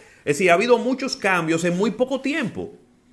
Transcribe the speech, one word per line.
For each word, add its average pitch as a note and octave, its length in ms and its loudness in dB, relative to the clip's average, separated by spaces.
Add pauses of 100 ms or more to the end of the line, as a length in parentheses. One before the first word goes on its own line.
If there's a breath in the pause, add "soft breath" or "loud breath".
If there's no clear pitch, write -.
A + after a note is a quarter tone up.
(240 loud breath)
Es D3 140 0
decir, F3+ 120 4
ha E3+ 40 8
habido A#3 240 4
muchos B3 380 -4
cambios E3 480 0
en F3 120 0
muy G#3 160 0
poco B3+ 280 -2
tiempo. C4 520 -4 (400)